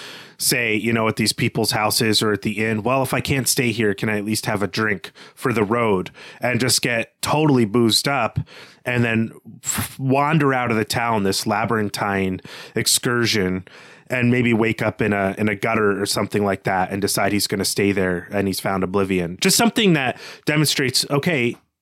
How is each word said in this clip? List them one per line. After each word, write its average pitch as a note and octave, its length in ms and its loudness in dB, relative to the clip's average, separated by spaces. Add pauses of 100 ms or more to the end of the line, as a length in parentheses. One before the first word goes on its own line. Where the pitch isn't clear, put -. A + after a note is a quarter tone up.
(380)
say, A#2 380 0
you A2 180 0
know, A2+ 140 2
at G#2+ 100 0
these G#2+ 160 0
people's A#2 380 0
houses G#2+ 500 2
or G#2+ 100 2
at G2+ 120 -2
the G#2+ 200 -2
inn, A2 200 -2
"Well, C3 180 0
if B2+ 120 -2
I C3 60 0
can't C3+ 280 -2
stay B2 240 0
here, G#2 220 2
can A2+ 160 -4
I G#2+ 100 0
at G2+ 60 -4
least G#2+ 200 -2
have G#2 180 -2
a G2+ 40 0
drink G#2 440 -4 (240)
for - 160 -2
the A2 120 0
road?" G#2 480 0 (280)
And A#2+ 220 0
just B2+ 200 0
get A#2 400 -2
totally D3 440 4
boozed A2 420 2
up C3 320 0 (460)
and B2 180 0
then A2+ 280 0 (320)
f-, - 360 -6
wander C#3 540 2
out B2 180 0
of A2 60 2
the G#2+ 80 0
town, A#2 380 0
this F#2+ 220 0
labyrinthine G2+ 960 0 (360)
excursion, G#2+ 880 0 (420)
and A#2+ 240 2
maybe A#2+ 220 2
wake A2+ 280 0
up A2 200 -2
in G#2 120 2
a, G2 240 0
in G#2+ 120 0
a G2+ 60 0
gutter G#2 460 0
or G#2 40 0
something G#2 400 0
like F#2+ 180 -2
that F#2 260 0
and G2 120 -4
decide G2 320 0
he's G2+ 140 0
gonna G2 180 -2
stay G2+ 260 2
there F#2 400 -2
and G2+ 160 0
he's F#2+ 120 -2
found G2 240 -2
oblivion. F#2 580 0
Just F#3+ 160 2
something A3 360 4
that C3+ 260 0 (260)
demonstrates, D3+ 640 0
okay, C#3 460 0 (260)